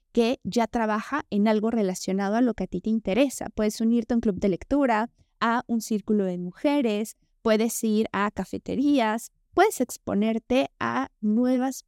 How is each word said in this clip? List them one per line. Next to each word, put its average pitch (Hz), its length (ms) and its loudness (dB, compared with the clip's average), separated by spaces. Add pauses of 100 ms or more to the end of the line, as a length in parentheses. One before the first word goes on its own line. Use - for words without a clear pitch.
(120)
que 233 340 0
ya 220 220 0
trabaja 220 600 -4
en 208 180 2
algo 220 240 2
relacionado 196 640 -2
a 233 60 2
lo 240 120 2
que 190 120 -4
a - 20 -4
ti 180 120 -6
te 220 100 -4
interesa. 220 600 0
Puedes 214 320 -2
unirte 226 320 0
a 240 40 2
un 233 40 0
club 190 180 -2
de 202 100 0
lectura, 240 600 0 (300)
a 233 260 0
un 233 140 -2
círculo 208 420 0
de 180 140 -2
mujeres, 226 800 -2 (240)
puedes 220 420 2
ir 214 300 2
a 208 180 0
cafeterías, 220 1000 -2 (220)
puedes 381 280 4
exponerte 226 1000 -2
a 240 400 -4
nuevas 247 680 0